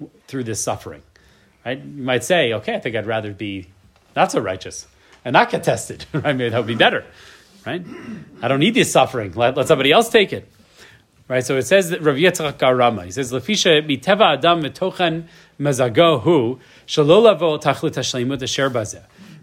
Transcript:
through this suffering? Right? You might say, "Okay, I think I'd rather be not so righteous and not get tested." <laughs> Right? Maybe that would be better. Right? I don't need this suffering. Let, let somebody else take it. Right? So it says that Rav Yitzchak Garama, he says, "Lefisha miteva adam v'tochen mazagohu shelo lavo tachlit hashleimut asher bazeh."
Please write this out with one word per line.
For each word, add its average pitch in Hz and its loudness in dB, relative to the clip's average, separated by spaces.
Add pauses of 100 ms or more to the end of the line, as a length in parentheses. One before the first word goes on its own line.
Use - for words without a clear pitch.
(260)
through 131 -8
this 110 -8
suffering? 87 -8 (640)
Right? 131 -8
You 143 -14
might 127 -2
say, 156 2
"Okay, 151 -4
I 208 -6
think 117 -6
I'd 104 -4
rather 107 -4
be 98 -10 (500)
not 165 0
so 269 -2
righteous 95 -8 (380)
and 123 -4
not 175 2
get - -6
tested." - -4
<laughs> - -14
Right? 147 -2
Maybe 123 -2
that 113 -2
would 117 -2
be 117 -6
better. 175 0 (640)
Right? 170 -8 (580)
I 117 -2
don't 135 0
need 220 2
this 220 2
suffering. 120 0
Let, 120 0
let 139 0
somebody 139 4
else 226 4
take 208 2
it. 101 -10 (800)
Right? 127 -2
So 139 -2
it 127 0
says 185 2
that 175 -6
Rav 147 2
Yitzchak 156 0
Garama, 123 2
he 92 -14
says, 123 -6
"Lefisha 156 2
miteva 180 2
adam 170 2
v'tochen 165 -4 (360)
mazagohu 135 2 (280)
shelo 156 4
lavo 170 4
tachlit 147 -2
hashleimut 127 -4
asher 135 -2
bazeh." 113 -6 (380)